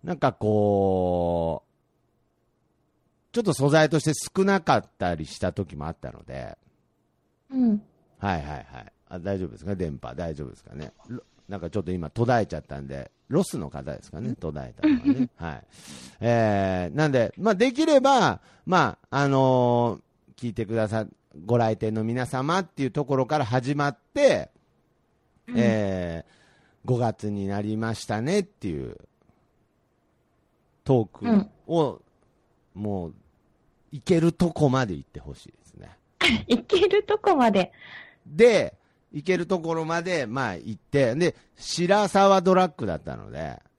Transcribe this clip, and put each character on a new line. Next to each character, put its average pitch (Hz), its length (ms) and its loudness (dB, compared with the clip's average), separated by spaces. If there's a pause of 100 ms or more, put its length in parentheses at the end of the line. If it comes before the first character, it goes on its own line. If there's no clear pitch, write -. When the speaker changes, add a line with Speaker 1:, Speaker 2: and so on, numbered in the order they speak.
Speaker 1:
な - 100 -6
ん 151 40 -6
か 135 140 2
こ 92 1300 0
う、 - 20 -20 (1700)
ち 233 60 0
ょ - 20 -2
っ - 20 -2
と 185 100 2
素 139 160 2
材 156 200 6
と 160 100 2
し - 40 -4
て 156 100 0 (220)
少 190 80 2
な 196 180 2
か 139 160 2
っ 98 80 -2 (120)
た 87 160 -2
り 78 140 -8
し - 100 -16
た 92 140 -2
時 90 240 -8
も 73 100 -10
あ 80 60 -6
っ - 40 -10
た 65 160 -14
の - 120 -20
で。 64 340 -14 (920)
Speaker 2:
う 262 60 -4
ん。 220 240 2 (360)
Speaker 1:
は 98 200 -2
い - 20 -4
は - 0 -
い 71 60 -8
は 71 160 -10
い。 58 320 -20 (160)
あ、 92 100 -12
大 98 180 -4
丈 92 80 -4
夫 73 40 -8
で 53 80 -16
す 73 80 -16
か？ 98 100 -4
電 82 240 -6
波。 62 160 -12
大 82 180 -6
丈 71 120 -10
夫 62 40 -12
で - 60 -18
す - 80 -20
か - 100 -20
ね？ 73 180 -14 (180)
ロ-、 120 120 -12 (260)
な 101 100 -12
ん - 20 -10
か 85 100 -10
ち 107 80 -4
ょ 98 40 -2
っ - 20 -8
と 85 80 -6
今 87 180 -6
途 117 160 -2
絶 120 140 2
え 101 80 0
ち 87 80 -8
ゃ 76 40 -6
っ - 40 -14
た 69 160 -12
ん 69 80 -12
で、 67 240 -12 (160)
ロ 170 160 0
ス 147 160 -6
の 76 100 -8
方 69 260 -10
で - 60 -16
す - 80 -20
か 78 100 -14
ね？ 120 100 -6
Speaker 2:
う - 20 -6
ん。 - 40 -6
Speaker 1:
途 80 160 -8
絶 67 140 -10
え - 160 -18
た 311 60 0
の 294 80 2
は 240 40 -4
ね。 - 60 -12
Speaker 2:
う - 20 2
ん 285 40 2
う - 20 4
ん 254 80 0
う 247 40 2
ん。 - 100 -12
Speaker 1:
は 82 180 -8
い。 60 100 -16 (580)
え 101 680 2
ー、 131 60 -6
な 156 100 2
ん 143 40 0
で、 123 260 0
ま 208 140 0
あ、 196 40 2
で 254 160 2
き 285 140 0
れ 302 140 6
ば、 254 420 4 (240)
ま 156 320 2 (140)
あ、 131 80 0
あ 143 80 2
の 123 720 2 (400)
ー、 - 20 -12
聞 120 80 -6
い 104 60 -10
て 117 100 -4
く 104 80 -8
だ 113 140 0
さ-、 107 180 -4 (400)
ご 120 140 2
来 110 180 2
店 107 160 -2
の 110 100 -2
皆 120 220 -2
様 139 320 -2
っ 196 60 -2
て - 180 -10
い 131 60 0
う 120 40 -4
と 147 140 -4
こ 139 120 0
ろ 127 100 0
か 151 100 0
ら 139 80 0
始 127 300 -2
ま 143 140 0
っ - 80 -10 (180)
て、 214 340 4 (1000)
Speaker 2:
う 240 60 -14
ん。 247 40 -2
Speaker 1:
え 98 680 -2
ー、 - 40 -20 (520)
五 123 140 -2
月 113 320 -4
に 101 180 -4
な 101 140 -4
り 107 160 -4
ま 113 160 -4
し - 120 -10
た 107 160 -4
ね 175 180 0
っ 196 40 -4
て - 240 -12
い 71 180 -6
う - 120 -14 (1900)
ト 123 220 2
ー - 120 -20
ク - 80 -10 (420)
を、 147 340 0 (760)
Speaker 2:
う 90 40 -14
ん。 - 20 -8
Speaker 1:
も 98 260 -6
う、 73 60 -14 (800)
行 143 120 -14
け 170 160 2
る 165 140 4
と 175 160 2
こ 151 180 2
ま 127 180 2
で 95 80 -6
行 69 120 -10
っ - 40 -20
て - 120 -16
ほ 71 120 -14
し - 120 -20
い - 60 -20
で - 120 -20
す - 120 -20
ね。 - 220 -20 (220)
Speaker 2:
<laughs> 220 300 2
行 240 140 2
け 381 260 4
る 403 140 4
と 415 140 0
こ 370 200 4
ま 240 120 6
で。 196 220 2 (540)
Speaker 1:
で、 170 500 4 (380)
行 143 120 -10
け 185 120 2
る 170 80 -4
と 180 160 -2
こ 165 140 -4
ろ 160 100 -4
ま 165 160 -2
で、 165 260 -4
ま 120 220 -4
あ、 92 60 -6
行 107 180 -10
っ - 20 -8
て、 131 400 0
で、 165 180 0 (220)
白 196 540 0
沢 196 320 6
ド 185 120 4
ラ 185 140 4
ッ 151 80 -8
グ 123 100 -8
だ 87 100 -2
っ 73 40 -8
た 67 160 -12
の 52 160 -16
で。 71 300 -10 (180)